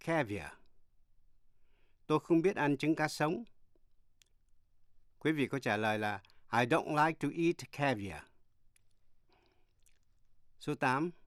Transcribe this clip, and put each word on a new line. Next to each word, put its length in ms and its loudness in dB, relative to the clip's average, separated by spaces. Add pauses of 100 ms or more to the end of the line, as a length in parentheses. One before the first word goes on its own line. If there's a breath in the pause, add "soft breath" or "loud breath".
caviar." 480 -2 (1500)
"Tôi 140 2
không 220 2
biết 140 2
ăn 200 2
trứng 180 0
cá 140 0
sống." 360 -2 (1700)
Quý 140 -2
vị 140 0
có 120 -4
trả 180 0
lời 220 0
là 240 -4 (300 soft breath)
"I 60 2
don't 480 2
like 140 -2
to 160 -2
eat 360 -2
caviar." 500 -4 (2500)
Số 140 -6
tám. 360 0 (160)